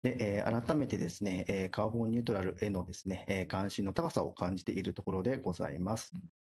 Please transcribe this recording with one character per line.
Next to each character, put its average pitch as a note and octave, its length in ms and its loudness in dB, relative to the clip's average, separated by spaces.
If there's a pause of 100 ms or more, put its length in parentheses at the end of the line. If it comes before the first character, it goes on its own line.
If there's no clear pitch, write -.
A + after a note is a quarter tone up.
で、 A2+ 340 2
え - 80 2
ー、 A#2 200 2
改 D#3 100 4
め C#3 100 2
て G#2+ 100 0
で F2+ 120 0
す - 160 -4
ね、 F#2 240 0
え F#2+ 180 2
ー、 F#2 40 -4
カ G#2 180 2
ー - 20 0
ボ A2+ 160 0
ン A2+ 40 2
ニ A#2 80 2
ュ - 20 2
ー A#2 40 -2
ト A#2+ 80 2
ラ F#2+ 100 2
ル F#2 180 0
へ G#2 100 0
の F2+ 160 0
で F2+ 80 -10
す - 140 -8
ね、 F#2 200 -4
え F#2+ 140 2
ー、 E2+ 60 0
関 G2 220 0
心 - 140 -2
の G2 80 0
高 E3 160 2
さ G#2 140 2
を C#2 100 -2
感 F2+ 220 0
じ F2 100 -4
て - 60 -2
い F#2+ 120 0
る F#2+ 120 -2
と - 80 -8
こ F#2+ 100 -2
ろ F#2+ 120 0
で B2+ 120 2
ご - 160 -2
ざ E2 160 -2
い D2 120 -4
ま A2 160 0
す。 - 160 -8 (280)